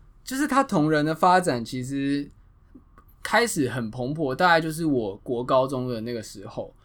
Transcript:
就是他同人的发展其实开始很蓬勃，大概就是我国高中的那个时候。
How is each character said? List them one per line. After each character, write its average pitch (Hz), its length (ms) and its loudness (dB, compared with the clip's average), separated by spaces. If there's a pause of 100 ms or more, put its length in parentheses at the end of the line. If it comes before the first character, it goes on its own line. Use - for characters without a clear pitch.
(240)
就 - 120 -8
是 285 120 0
他 269 160 2
同 165 280 2
人 151 140 2
的 156 100 -2
发 185 240 6
展 139 240 0
其 127 180 -8
实 139 460 -4 (960)
开 233 240 2
始 147 220 0
很 113 200 -4
蓬 123 240 -6
勃， 147 220 -2
大 180 140 4
概 165 100 6
就 160 100 -2
是 160 160 -4
我 117 320 0
国 123 260 -4
高 131 220 4
中 131 220 -4
的 117 140 -6
那 117 100 -6
个 117 100 -6
时 104 240 -14
候。 - 380 -12